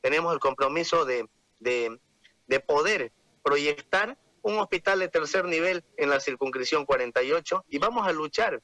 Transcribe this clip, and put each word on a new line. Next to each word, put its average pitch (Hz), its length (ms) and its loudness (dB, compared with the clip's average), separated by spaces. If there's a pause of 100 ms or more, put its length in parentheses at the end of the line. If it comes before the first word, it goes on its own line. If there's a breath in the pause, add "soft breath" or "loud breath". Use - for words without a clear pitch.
Tenemos 165 320 0
el 147 60 -2
compromiso 143 640 0
de, 123 220 -2 (320)
de, 120 400 -2 (460 soft breath)
de 135 140 0
poder 151 520 0 (320)
proyectar 147 760 0 (260)
un 214 160 0
hospital 190 400 0
de 185 80 0
tercer 170 380 0
nivel 170 380 0 (140)
en 143 140 0
la 139 80 2
circunscripción 135 680 -2
cuarenta 127 380 0
y 135 80 0
ocho 170 360 -2
y 143 120 -6
vamos 220 280 0
a 175 40 0
luchar 156 520 -2